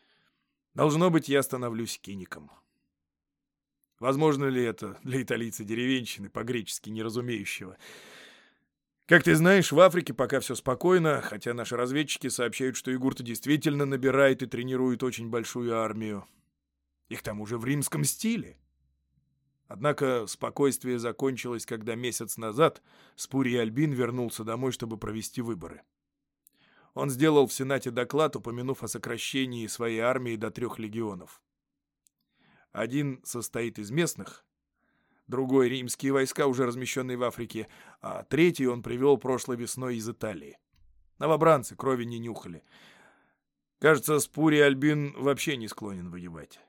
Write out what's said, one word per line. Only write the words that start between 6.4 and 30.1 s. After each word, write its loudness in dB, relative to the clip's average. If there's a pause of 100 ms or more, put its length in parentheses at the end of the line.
неразумеющего? -6 (1300)
Как 8
ты 8
знаешь, 6
в 6
Африке 6
пока 0
все -4
спокойно, 2
хотя -6
наши -6
разведчики -2
сообщают, -2
что -4
Югурта -2
действительно 0
набирает 4
и -4
тренирует -2
очень -4
большую -4
армию. -4 (800)
И -8
к -12
тому -8
же -4
в -6
римском 0
стиле. -2 (1080)
Однако 0
спокойствие 0
закончилось, -4
когда -6
месяц -6
назад 0 (340)
Спурий -2
Альбин 0
вернулся -2
домой, -4
чтобы -8
провести -8
выборы. -8 (1120)
Он -2
сделал 6
в -8
Сенате -2
доклад, 0
упомянув -6
о -8
сокращении -4
своей -4
армии 0